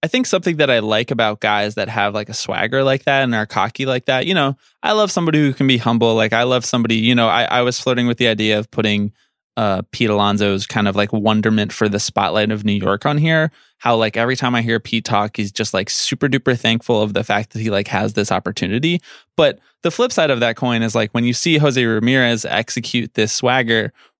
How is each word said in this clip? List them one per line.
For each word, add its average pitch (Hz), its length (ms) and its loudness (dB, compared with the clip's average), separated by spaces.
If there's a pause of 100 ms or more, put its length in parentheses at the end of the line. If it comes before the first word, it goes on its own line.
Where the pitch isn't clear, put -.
I 160 40 0
think 254 200 -2
something 175 300 0
that 143 120 4
I 120 100 4
like 107 300 0
about 110 300 0
guys 104 360 0
that 98 140 -4
have, 104 240 -2
like, 107 160 -6
a - 40 -12
swagger 123 500 -2
like 135 220 0
that 139 180 2
and 123 100 0
are 107 140 -2
cocky 110 400 -2
like 127 180 -2
that, 131 220 0
you 190 80 0
know, 139 200 0 (280)
I - 80 2
love 214 200 2
somebody 160 280 2
who 143 140 2
can 139 120 0
be 127 120 4
humble. 117 360 2
Like, 110 180 2
I 117 120 2
love 127 200 0
somebody, 113 340 0
you 117 180 2
know, 117 120 4
I, 110 180 2
I 123 180 0
was 123 160 -2
flirting 123 260 0
with 120 140 0
the 120 80 2
idea 107 320 2
of 107 100 -6
putting, 104 440 -2 (440)
uh, 101 240 0 (100)
Pete 117 180 0
Alonso's 101 580 0
kind 104 200 -2
of, 98 100 -2
like, 104 160 0
wonderment 107 580 0
for 107 160 0
the 104 120 -2
spotlight 104 520 0
of 104 140 -4
New 101 80 0
York 101 320 0
on 147 120 0
here. 160 320 2 (280)
How, 120 180 0
like, 110 220 0
every 120 180 0
time 123 180 -2
I 117 80 2
hear 117 180 0
Pete - 260 -4
talk, 104 320 -2
he's 101 140 -4
just, - 220 -4
like, 95 160 -2
super - 380 -2
duper 131 320 0
thankful 113 420 0
of 107 120 -2
the 107 100 -2
fact 104 300 -2
that 113 60 -8
he, 110 100 -2
like, 101 180 -2
has 107 260 -2
this 98 200 -2
opportunity. 113 680 -2 (360)
But 143 220 4 (220)
the 170 100 -2
flip 247 200 0
side 156 180 2
of 120 120 0
that 117 160 0
coin 117 240 0
is, 113 120 -2
like, 113 180 0
when 117 120 -2
you 120 100 0
see 160 240 2
Jose 135 260 2
Ramirez 117 600 2
execute - 680 -4
this 107 180 0
swagger 117 640 0 (260)